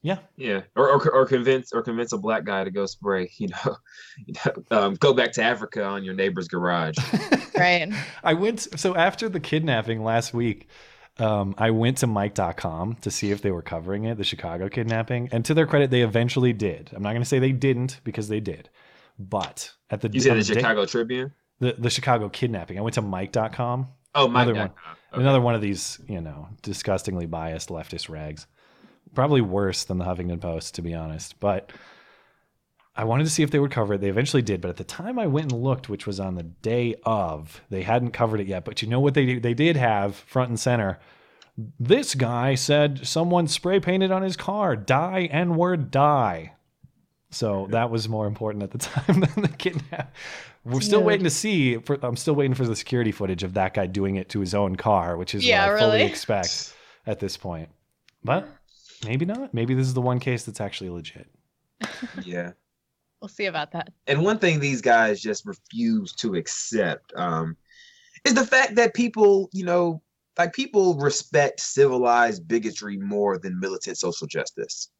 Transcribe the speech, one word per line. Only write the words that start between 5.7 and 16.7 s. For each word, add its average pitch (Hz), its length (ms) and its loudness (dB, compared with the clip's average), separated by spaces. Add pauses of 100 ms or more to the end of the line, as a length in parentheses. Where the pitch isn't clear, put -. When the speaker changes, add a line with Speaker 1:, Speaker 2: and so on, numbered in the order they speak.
Speaker 2:
on 98 180 -6
your 92 100 -8
neighbor's 95 360 -2
garage. 87 540 0
Speaker 3:
<laughs> - 40 -6 (480)
Right. 175 380 2 (300)
Speaker 1:
I 160 100 4
went, 208 280 0 (180)
so 185 160 0
after 185 340 0
the 185 100 -4
kidnapping 117 640 -2
last 113 300 0
week, 117 340 -2 (520)
um, 104 400 0
I 113 100 4
went 113 300 2
to 131 80 2
Mike 104 260 0
dot 87 240 -2
com 90 440 -6
to 104 100 -6
see - 180 -2
if 101 140 -2
they 101 80 2
were 85 100 -4
covering 90 440 -6
it, 113 120 -4
the 101 60 -6
Chicago 87 460 -6
kidnapping. 117 640 -2
And 117 140 0
to 156 80 0
their 156 140 4
credit, 143 240 4
they 123 100 6
eventually 120 500 2
did. 101 440 -4